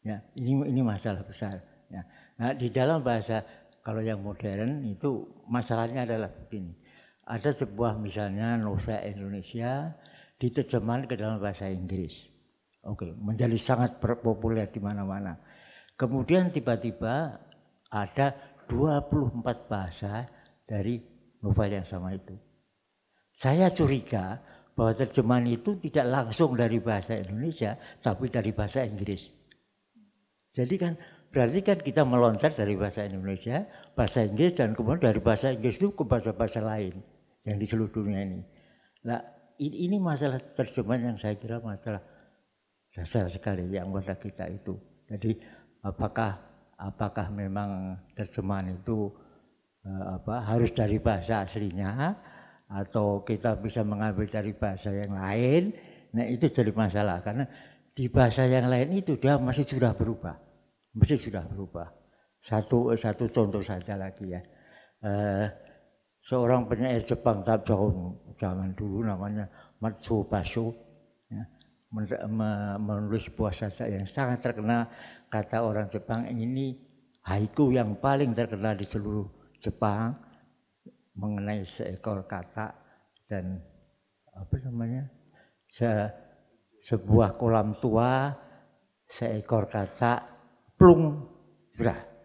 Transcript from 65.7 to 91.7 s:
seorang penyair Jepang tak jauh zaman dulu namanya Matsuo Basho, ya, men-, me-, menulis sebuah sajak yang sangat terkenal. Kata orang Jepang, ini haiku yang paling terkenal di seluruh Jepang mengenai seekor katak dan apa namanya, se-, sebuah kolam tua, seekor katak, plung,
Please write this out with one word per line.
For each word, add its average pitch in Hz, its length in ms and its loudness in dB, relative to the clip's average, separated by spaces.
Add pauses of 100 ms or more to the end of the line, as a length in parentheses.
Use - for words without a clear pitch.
seorang 123 480 4
penyair 117 400 0
Jepang 110 380 2
tak 110 240 2
jauh 95 480 2 (180)
zaman 95 400 -4
dulu 104 300 -4
namanya 101 420 -4 (320)
Matsuo 107 480 -2
Basho, 110 460 -2 (560)
ya, 107 180 -8 (460)
men-, 107 160 -4 (240)
me-, 104 480 0
menulis 104 500 -2
sebuah 104 240 -2
sajak 110 320 -6
yang 98 220 -2
sangat 123 340 -2
terkenal. 117 480 0 (400)
Kata 113 320 0
orang 107 240 0
Jepang, 113 400 -4
ini 127 480 -2 (480)
haiku 107 480 2
yang 110 300 2
paling 139 340 2
terkenal 110 400 0
di 98 80 -6
seluruh 104 460 -4 (320)
Jepang 110 560 -2 (1000)
mengenai 104 480 -4
seekor 95 640 -6
katak 101 480 -8 (480)
dan 92 360 -6 (720)
apa 95 220 -4 (100)
namanya, 123 440 -4 (600)
se-, 110 400 2 (720)
sebuah 107 600 6
kolam 110 400 2
tua, 127 520 2 (760)
seekor 110 560 0
katak, 117 560 0 (560)
plung, 160 480 10 (480)